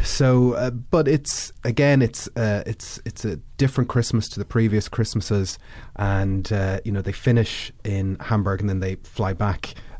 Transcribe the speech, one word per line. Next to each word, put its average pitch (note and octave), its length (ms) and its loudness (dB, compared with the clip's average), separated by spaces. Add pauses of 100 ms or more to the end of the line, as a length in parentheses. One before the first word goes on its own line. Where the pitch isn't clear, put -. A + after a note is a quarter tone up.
So, B2+ 500 4
uh, B2 180 0
but D3 360 0
it's, - 440 0 (120)
again, C#3 380 4
it's, - 340 0
uh, G#2+ 300 0
it's, - 400 -10
it's - 200 -10
a G2 120 -4 (200)
different C3 320 2
Christmas A#2 400 0
to - 100 -10
the G2+ 60 -4
previous G#2+ 440 2
Christmases, G2+ 680 0 (380)
and, G2 580 0
uh, F#2+ 300 0
you - 80 -4
know, G2 100 -2
they G2 100 -4
finish - 600 0 (120)
in G2 360 -2
Hamburg G2 420 0
and G2+ 80 0
then F#2+ 120 -2
they F#2+ 140 -4
fly - 380 -4
back, - 400 -2 (260)